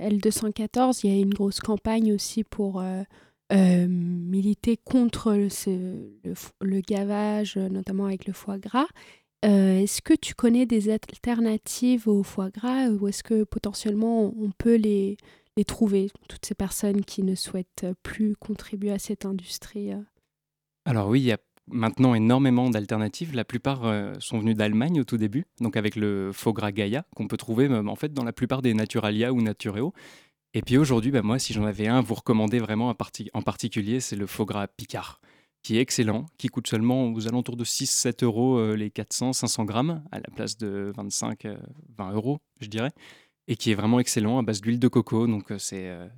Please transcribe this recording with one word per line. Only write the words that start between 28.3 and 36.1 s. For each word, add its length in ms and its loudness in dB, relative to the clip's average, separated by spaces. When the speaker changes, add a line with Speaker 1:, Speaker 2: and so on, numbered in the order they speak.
Speaker 2:
plupart 300 -2
des 100 2
Naturalia 640 0
ou 80 2
Natureo. 500 -2
Et 80 0
puis 160 4
aujourd'hui, 320 4
bah, 100 2
moi, 180 2
si 140 -4
j'en 140 0
avais 200 -2
un 120 4
à 20 6
vous 140 -2
recommander 440 2
vraiment 300 -2
en 60 -2
parti-, 400 -10
en 80 -4
particulier, 580 -2
c'est 160 -6
le 100 -4
faux 200 -4
gras 200 -4
Picard, 540 -12
qui 140 -2
est 60 4
excellent, 420 0